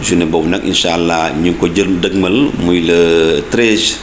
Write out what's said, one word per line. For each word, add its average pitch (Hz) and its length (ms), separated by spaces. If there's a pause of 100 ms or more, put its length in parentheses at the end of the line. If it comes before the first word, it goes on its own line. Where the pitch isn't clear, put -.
Journée 87 220
boobu 80 220
nag 92 160
incha 87 300
allah 82 400
ñu 82 180
ngi 85 60
ko 90 160
jël 92 260
dëgmal 95 600
muy 87 220
le 82 680
treize 110 540